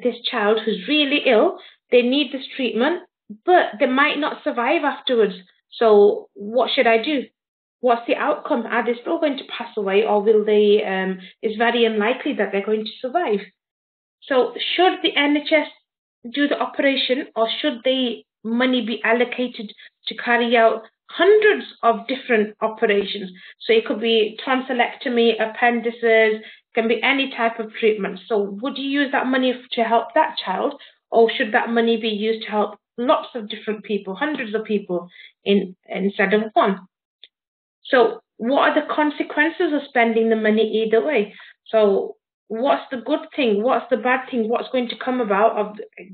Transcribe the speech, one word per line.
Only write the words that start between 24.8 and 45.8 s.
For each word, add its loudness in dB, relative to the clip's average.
appendices, 2
can 0
be 0
any 0
type -2
of -8
treatment. -2
So -2
would -6
you -6
use -2
that 0
money 0
f-, -8
to 0
help 0
that 0
child, -4
or 6
should -4
that 0
money 2
be -4
used -2
to -12
help -2
lots 0
of -10
different -8
people, -6
hundreds -4
of -4
people -4
in, 0
instead -2
of 2
one? 0
So 2
what 0
are 0
the -6
consequences -2
of -4
spending 2
the 2
money 2
either 2
way? -2
So 2
what's -2
the -8
good -4
thing? 0
What's 0
the 0
bad -2
thing? -2
What's -4
going -2
to -8
come -4
about 2
of -4